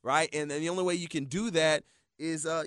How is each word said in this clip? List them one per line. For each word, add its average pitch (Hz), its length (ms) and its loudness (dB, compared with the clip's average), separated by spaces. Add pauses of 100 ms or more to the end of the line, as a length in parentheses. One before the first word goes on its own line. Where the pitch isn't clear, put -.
right? 147 320 2
And, 147 200 -2
and 151 100 -2
the 165 60 0
only 185 160 0
way 180 100 2
you 175 140 -4
can 143 160 -2
do 190 260 -2
that 156 320 4 (340)
is, 156 280 -4
uh, 160 220 -2